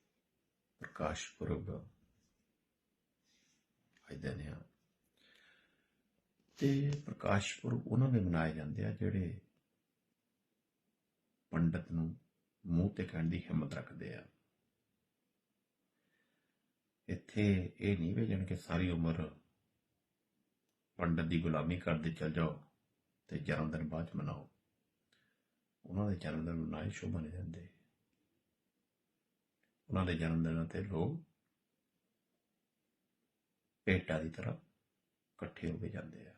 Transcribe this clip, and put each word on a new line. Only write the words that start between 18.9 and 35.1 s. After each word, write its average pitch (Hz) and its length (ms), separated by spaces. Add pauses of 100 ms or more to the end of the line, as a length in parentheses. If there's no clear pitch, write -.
ਪੰਡਤ 85 260
ਦੀ 82 180
ਗੁਲਾਮੀ 82 380
ਕਰਦੇ 82 340
ਚੱਲ 78 180
ਜਾਓ 80 320 (640)
ਤੇ 80 120
ਜਨਮ 78 320
ਦਿਨ 80 180
ਬਾਅਦ 82 160
ਚ - 100
ਮਨਾਓ। 73 340 (1400)
ਉਹਨਾਂ 101 240
ਦੇ 92 60
ਜਨਮ 80 300
ਦਿਨ 85 80
ਮਨਾਏ 80 360
ਸ਼ੁਭ - 200
ਮੰਨੇ 80 200
ਜਾਂਦੇ। 87 400 (2250)
ਉਹਨਾਂ 95 160
ਦੇ 87 100
ਜਨਮ 82 280
ਦਿਨਾਂ 82 220
ਤੇ - 160
ਲੋਕ 113 420 (2500)
ਭੇਟਾਂ 82 380
ਦੀ 80 60
ਤਰ੍ਹਾਂ - 260
ਇਕੱਠੇ - 1160